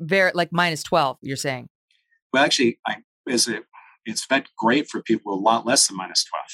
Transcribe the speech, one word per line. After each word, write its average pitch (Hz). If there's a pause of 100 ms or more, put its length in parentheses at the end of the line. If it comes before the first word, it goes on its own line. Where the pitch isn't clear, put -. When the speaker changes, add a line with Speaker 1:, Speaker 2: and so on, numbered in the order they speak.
Speaker 1:
ver-, 180
like, 175
minus 170
twelve, 147
you're 135
saying? 131 (640)
Speaker 2:
Well, 135
actually, 123
I, 107 (320)
is 123
it, 110 (420)
it's 110
been 135 (140)
great 123
for 107
people 110
with 95
a 101
lot 113
less 127
than 98
minus 90
twelve. 76